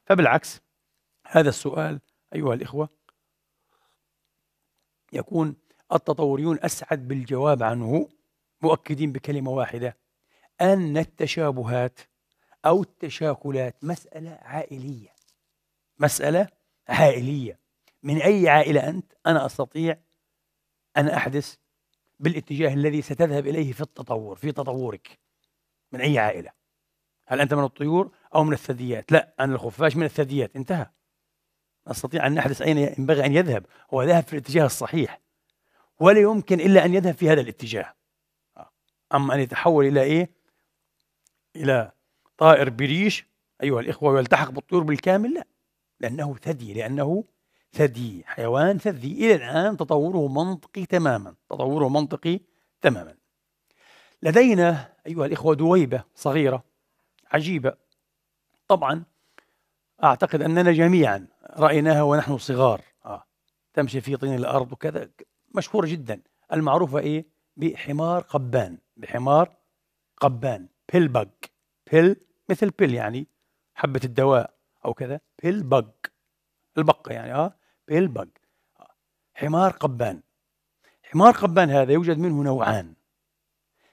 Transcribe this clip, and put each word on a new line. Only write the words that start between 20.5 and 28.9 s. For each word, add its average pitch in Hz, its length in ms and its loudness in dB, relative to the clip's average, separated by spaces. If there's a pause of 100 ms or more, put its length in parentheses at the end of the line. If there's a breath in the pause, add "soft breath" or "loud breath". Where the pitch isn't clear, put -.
أن 147 120 2
أحدث - 480 -4 (640)
بالاتجاه 151 540 -2
الذي 147 280 0
ستذهب 143 440 -2
إليه 143 260 -4
في 117 80 -12
التطور، 113 560 -10
في 151 160 -6
تطورك. 127 640 -8 (760)
من 127 80 -12
أي 143 180 2
عائلة؟ 101 320 -2 (760)
هل 131 140 -4
أنت 143 140 -2
من 143 100 0
الطيور 160 460 -2 (240 soft breath)
أو 156 100 4
من 156 80 0
الثدييات؟ 123 600 -8